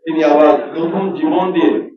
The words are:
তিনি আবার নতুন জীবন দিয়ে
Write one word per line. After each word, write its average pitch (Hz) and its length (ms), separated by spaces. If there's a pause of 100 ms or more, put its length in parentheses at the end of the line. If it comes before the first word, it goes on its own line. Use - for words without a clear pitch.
তিনি 160 160 (100)
আবার 147 220 (240)
নতুন 170 280 (120)
জীবন 156 280 (100)
দিয়ে - 180 (240)